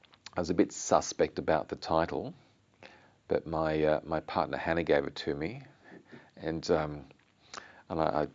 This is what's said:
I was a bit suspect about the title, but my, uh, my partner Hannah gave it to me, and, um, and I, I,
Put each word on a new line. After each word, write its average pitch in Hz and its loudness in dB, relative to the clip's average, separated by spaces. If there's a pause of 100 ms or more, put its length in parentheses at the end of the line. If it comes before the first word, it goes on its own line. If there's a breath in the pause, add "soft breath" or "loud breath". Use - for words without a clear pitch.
(360)
I 90 0
was 87 0
a 87 0
bit 92 4
suspect - 0
about 78 0
the - -8
title, 82 -2 (920 soft breath)
but - 0
my, 78 0
uh, 78 4
my 78 -2
partner 69 -2
Hannah 82 0
gave 73 4
it 71 -8
to 73 -4
me, 104 -6 (760 loud breath)
and, 80 -4
um, 76 0 (880 loud breath)
and 82 0
I, 80 4
I, 76 2